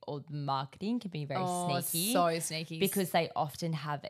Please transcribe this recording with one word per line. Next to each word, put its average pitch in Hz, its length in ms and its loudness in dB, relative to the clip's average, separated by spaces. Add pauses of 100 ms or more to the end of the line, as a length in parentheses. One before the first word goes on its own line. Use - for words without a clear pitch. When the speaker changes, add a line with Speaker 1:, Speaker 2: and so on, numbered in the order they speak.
Speaker 1:
or 147 140 -4
the 147 140 -10
marketing 143 640 -2
can 180 120 -8
be 151 140 -4
very - 180 -2
Speaker 2:
Oh, 175 380 2
Speaker 1:
sneaky 180 320 0
Speaker 2:
so 170 260 4
sneaky. 160 400 -4
Speaker 1:
because 190 320 2
they 170 240 4
often 160 380 -2
have 147 360 -4